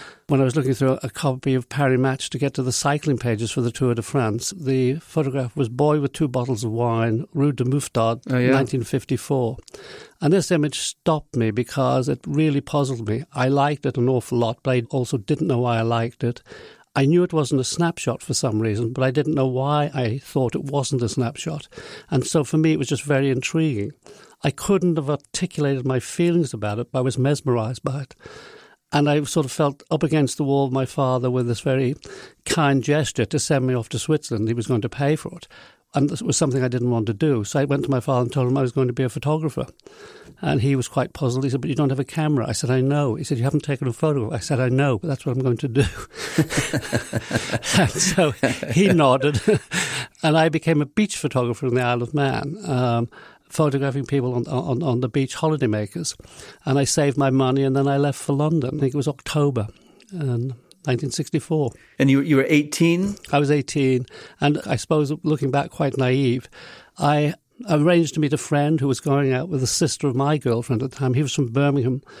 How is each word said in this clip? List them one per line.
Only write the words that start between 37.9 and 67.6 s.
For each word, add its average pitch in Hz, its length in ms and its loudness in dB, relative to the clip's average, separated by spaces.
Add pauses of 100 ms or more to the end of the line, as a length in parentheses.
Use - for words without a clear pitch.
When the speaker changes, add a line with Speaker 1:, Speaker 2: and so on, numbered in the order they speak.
Speaker 1:
my 127 100 2
father 123 220 0
and 120 100 -2
told 127 160 0
him 135 80 2
I 139 60 2
was 123 100 -2
going 131 160 2
to 120 40 -2
be 131 120 -2
a 123 40 0
photographer. 147 580 -4 (720)
And 139 200 0
he 139 140 2
was 127 140 -2
quite - 240 -2
puzzled. 131 320 -2
He 135 60 0
said, 131 100 0
"But 160 100 -4
you 123 60 0
don't 135 140 2
have 131 100 -2
a 131 40 -2
camera." 151 440 0
I 110 40 -4
said, 123 160 -2
"I 131 120 2
know." 139 340 2
He - 80 -6
said, 131 160 -2
"You 117 60 0
haven't 139 180 0
taken 139 240 -4
a 120 60 -2
photograph." 139 400 0
I 110 100 -6
said, 139 160 -2
"I 127 100 2
know, 131 300 2
but 170 80 -6
that's 139 180 -4
what 127 120 -2
I'm 131 60 -2
going 123 160 0
to 143 100 -4
do." 127 200 2
<laughs> - 1900 -4
And 160 120 4
so 160 420 0 (380)
he 185 180 4
nodded, 139 580 4
<laughs> - 760 -2
and 160 140 4
I 160 120 6
became 156 340 2
a 143 40 0
beach - 300 0
photographer 123 500 -2
in 120 80 0
the 127 80 2
Isle 120 200 0
of 120 120 -6
Man, 139 420 -2 (100)
um, 123 420 0 (400)
photographing 139 580 0
people 127 280 0
on, 120 140 -2
on, 127 340 -2
on 127 180 0
the 127 80 -2
beach, 139 280 -2
holidaymakers. 135 800 -2 (480)
And 135 140 2
I 139 60 2
saved 143 320 2
my 139 140 2
money, 135 320 2
and 135 140 2
then 139 100 2
I 139 120 2
left 143 200 0
for - 140 -4
London. 151 440 2
I 151 40 -4
think 135 140 2
it - 20 0
was 143 120 0
October, 139 600 0 (440)
um, 127 420 -2 (320)
nineteen 123 240 0
sixty-four. 151 600 -2 (280)
Speaker 2:
And 139 120 4
you, 135 100 6
you 143 160 2
were 135 120 4
eighteen? 170 680 2 (160)
Speaker 1:
I 143 60 4
was 147 120 2
eighteen, 135 560 2 (340)
and 147 260 2
I 123 100 0
suppose, 151 360 0 (100)
looking 147 280 0
back, 139 200 -2
quite 143 260 -2
naive. 127 520 2 (500)
I 147 360 2 (360)